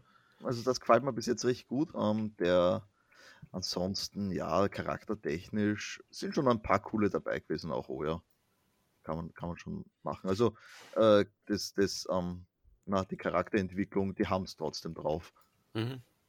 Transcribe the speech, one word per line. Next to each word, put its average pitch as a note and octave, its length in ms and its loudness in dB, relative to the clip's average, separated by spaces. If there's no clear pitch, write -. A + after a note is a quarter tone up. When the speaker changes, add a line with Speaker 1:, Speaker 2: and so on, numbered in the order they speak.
Speaker 1:
Also A#2+ 200 -4
das B2 180 0
gefällt A#2 240 6
mir C#3 100 -2
bis A2+ 100 -4
jetzt - 220 0
recht B2 220 -2
gut. C#3 260 -2
Ähm, G#2+ 420 0
der, F2+ 500 4
ansonsten, F#2 760 -4
ja, F2 380 2
charaktertechnisch G2+ 1400 -4
sind - 240 -8
schon C#3+ 140 2
ein A#2 120 4
paar G2 200 2
coole G#2 280 0
dabei C#2+ 300 -2
gewesen, D#2+ 320 -6
auch, B1+ 180 -4
oh C2+ 160 -6
ja. E2 180 -2
Kann D#2+ 120 -4
man, E2+ 180 -8
kann - 140 -8
man E2+ 80 -8
schon - 300 -10
machen. - 260 -8
Also, G#2 260 2
äh, G#2 280 8
das, - 280 -4
das, - 360 0
ähm, F2+ 340 -2
na, F#2+ 200 0
die F3+ 120 -8
Charakterentwicklung, F#2 1000 0
die G2+ 120 0
haben's F#2+ 300 -2
trotzdem D#2+ 360 -6
drauf. D#2 400 -4
Speaker 2:
Mhm. A#2+ 300 -6